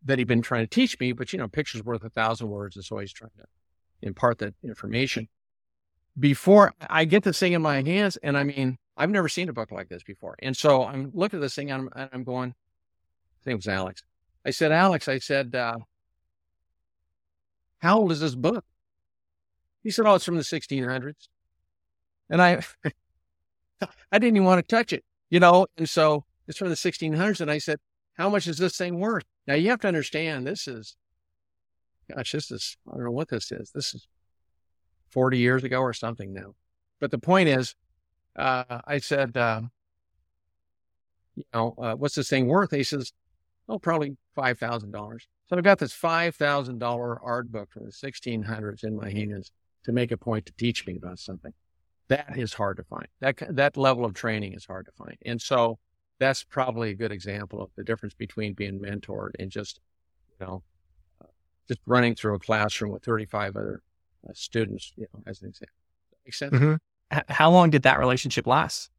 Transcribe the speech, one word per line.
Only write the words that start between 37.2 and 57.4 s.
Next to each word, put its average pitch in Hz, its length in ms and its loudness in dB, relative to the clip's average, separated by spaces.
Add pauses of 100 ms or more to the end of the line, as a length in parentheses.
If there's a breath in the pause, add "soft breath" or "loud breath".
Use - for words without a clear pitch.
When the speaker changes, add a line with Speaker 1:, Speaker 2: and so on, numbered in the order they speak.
Speaker 1:
is, 131 260 0 (600)
uh, 127 480 -2
I 147 140 -2
said, 135 360 0
uh, 117 260 2 (1700)
you 131 80 -14 (100)
know, 117 240 -2
uh, 117 180 -4
"What's 139 200 -4
this 139 140 -4
thing 131 180 2
worth?" 180 240 2
He 143 120 0
says, 135 280 -6 (580)
"Oh, 220 100 -6
probably 151 380 -2 (180)
five 131 240 0
thousand 113 320 -6
dollars." 107 360 -14 (200)
So - 80 -2
I've 180 80 0
got 196 160 8
this 135 140 -4
five 165 420 -2
thousand 143 440 -2
dollar 120 440 -4
art 120 280 -6
book 104 200 -10
from 110 140 -18
the 110 60 -16
sixteen 123 520 -8
hundreds 107 400 -8
in 107 140 -4
my 104 120 -8
hands 104 420 -6 (320)
to - 80 -4
make 120 200 0
a 113 60 -4
point 110 300 -4
to - 100 -20
teach 117 280 -2
me 90 120 -10
about 90 220 -14
something. 92 340 -16 (560)
That 143 280 -2
is 117 160 -6
hard 98 240 -4
to 87 60 -14
find. - 240 -14 (140)
That 131 160 -2
ki-, - 140 -12
that 139 260 2
level 131 280 2
of 104 80 -2
training 104 400 -6
is 95 120 -18
hard 95 200 -14
to - 60 -20
find. - 340 -18
And 117 160 -6
so 117 380 2 (400)
that's 131 240 0
probably 117 460 -2
a 98 60 -6
good 107 160 -4
example 101 500 -8